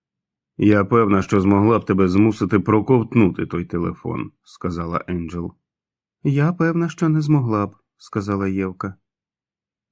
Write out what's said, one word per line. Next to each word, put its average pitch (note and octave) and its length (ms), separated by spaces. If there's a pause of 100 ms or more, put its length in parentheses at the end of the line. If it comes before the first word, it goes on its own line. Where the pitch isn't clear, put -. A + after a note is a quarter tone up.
(560)
"Я G#2 280
певна, G2+ 380
що G2+ 180
змогла G2+ 380
б - 60
тебе F#2+ 240
змусити G#2 500
проковтнути G#2+ 880
той F2 180
телефон", — F2 680 (100)
сказала E2+ 640
Енджел. F2 480 (680)
"Я D3 300
певна, E3+ 360
що E3 200
не D#3 120
змогла A#2+ 460
б", — F#2 100 (200)
сказала G2 520
Євка. F#2+ 460 (960)